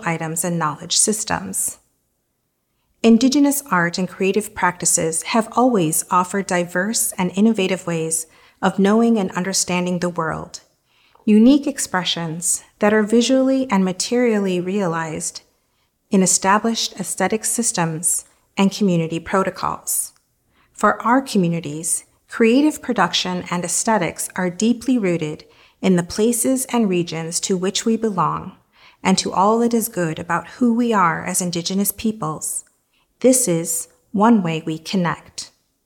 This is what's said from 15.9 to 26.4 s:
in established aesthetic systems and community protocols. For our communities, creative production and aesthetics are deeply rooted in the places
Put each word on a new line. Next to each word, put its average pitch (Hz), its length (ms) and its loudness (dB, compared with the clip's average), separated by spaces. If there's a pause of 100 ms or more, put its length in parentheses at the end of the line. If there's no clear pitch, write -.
in 190 140 4
established 214 760 0
aesthetic 190 460 -4
systems 170 800 -2 (320)
and 196 140 2
community 165 480 0
protocols. - 920 -4 (600)
For - 300 0
our 247 180 4
communities, 170 840 -2 (220)
creative 269 540 2
production 180 720 -2
and 175 120 -2
aesthetics 180 720 -2
are 185 140 -2
deeply 233 480 0
rooted 160 480 -2 (340)
in 190 160 4
the 175 80 2
places 240 600 0